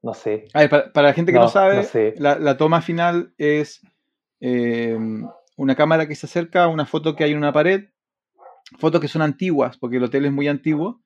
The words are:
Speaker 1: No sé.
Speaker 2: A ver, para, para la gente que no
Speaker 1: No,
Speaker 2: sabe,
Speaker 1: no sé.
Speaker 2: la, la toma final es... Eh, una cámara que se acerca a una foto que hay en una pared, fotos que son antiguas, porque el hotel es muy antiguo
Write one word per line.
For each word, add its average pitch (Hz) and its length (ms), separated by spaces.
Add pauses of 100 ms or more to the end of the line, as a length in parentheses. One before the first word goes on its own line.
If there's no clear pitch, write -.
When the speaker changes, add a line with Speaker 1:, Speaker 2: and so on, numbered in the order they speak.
Speaker 1:
No 117 100
sé. 107 400
Speaker 2:
A 151 60
ver, 147 100
para, 147 240
para 143 140
la 139 80
gente 170 160
que 123 80
no 117 60
Speaker 1:
No, 117 40
Speaker 2:
sabe, 196 280
Speaker 1:
no 202 60
sé. 110 360
Speaker 2:
la, 143 180
la 143 180
toma 160 280
final 170 560
es... 147 420 (600)
Eh, 117 540 (640)
una 135 180
cámara 160 320
que 151 60
se 156 140
acerca 175 380
a - 20
una 156 180
foto 156 300
que 156 80
hay 151 80
en 151 80
una 147 120
pared, 180 340 (920)
fotos 165 240
que 147 60
son 156 160
antiguas, 147 560
porque 123 180
el 123 60
hotel 139 220
es 143 60
muy 143 160
antiguo 151 580